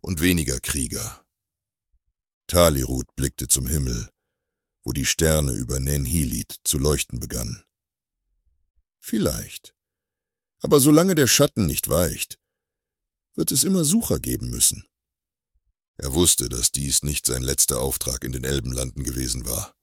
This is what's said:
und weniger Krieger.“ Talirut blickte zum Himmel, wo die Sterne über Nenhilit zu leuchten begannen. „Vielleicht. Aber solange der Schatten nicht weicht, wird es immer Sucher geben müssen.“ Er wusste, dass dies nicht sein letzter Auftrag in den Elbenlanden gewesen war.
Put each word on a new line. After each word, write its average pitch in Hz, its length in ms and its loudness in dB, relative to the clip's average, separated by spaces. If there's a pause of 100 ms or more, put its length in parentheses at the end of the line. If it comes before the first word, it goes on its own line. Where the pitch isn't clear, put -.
und 90 200 -4
weniger 80 400 2
Krieger.“ - 640 -6 (1200)
Talirut 67 680 2
blickte 67 340 -4
zum 64 180 0
Himmel, 64 420 -2 (760)
wo 60 100 -10
die 67 120 -4
Sterne 78 480 2
über 60 280 -4
Nenhilit 67 840 -2
zu - 140 -2
leuchten 69 420 0
begannen. 60 420 -8 (1400)
„Vielleicht. - 760 -4 (840)
Aber - 200 4
solange 156 340 6
der 147 120 4
Schatten 120 400 4
nicht - 220 -2
weicht, - 500 0 (960)
wird 165 180 -2
es 139 120 2
immer 180 200 2
Sucher 151 340 0
geben 62 300 -6
müssen.“ - 400 -2 (1080)
Er 65 160 -6
wusste, 80 340 2
dass 60 240 -2
dies 69 300 -2
nicht 73 240 -2
sein 64 160 -2
letzter 65 380 0
Auftrag 62 440 -4
in 64 80 -6
den 62 120 -8
Elbenlanden 65 600 -4
gewesen 62 420 -6
war. 55 360 -10